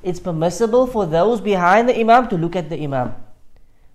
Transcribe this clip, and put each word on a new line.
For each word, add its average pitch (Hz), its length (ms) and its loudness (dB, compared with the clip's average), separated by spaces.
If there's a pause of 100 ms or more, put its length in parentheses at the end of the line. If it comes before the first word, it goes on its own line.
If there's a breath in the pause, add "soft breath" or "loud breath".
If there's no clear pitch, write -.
it's 175 200 -6
permissible 196 640 0
for 220 180 -2
those 185 360 0
behind 196 480 2
the 214 100 0
imam 226 300 4
to 190 80 -2
look 165 180 -4
at 170 140 -6
the 151 120 -8
imam 131 320 -4 (800)